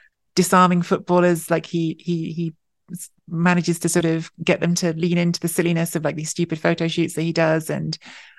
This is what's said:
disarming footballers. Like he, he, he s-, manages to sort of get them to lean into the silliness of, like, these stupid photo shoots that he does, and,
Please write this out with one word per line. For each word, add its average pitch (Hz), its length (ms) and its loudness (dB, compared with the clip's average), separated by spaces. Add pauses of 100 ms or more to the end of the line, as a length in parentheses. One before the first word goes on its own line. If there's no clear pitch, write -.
(340)
disarming 180 480 4
footballers. 175 680 2
Like 165 140 0
he, 165 340 -4
he, 170 340 -4
he 165 220 -6 (380)
s-, - 180 -16 (180)
manages 170 500 0
to 170 100 -2
sort 170 160 2
of 165 260 -2 (140)
get 175 160 2
them 175 160 0
to 170 160 0
lean 170 240 0
into 175 240 0
the 175 80 -4
silliness 170 480 -2
of, 160 80 -4
like, 143 120 -2
these 156 140 -8
stupid 170 280 -4
photo 170 280 0
shoots 165 280 -2
that 160 80 -4
he 165 100 -2
does, 160 380 0
and, 156 260 -6 (420)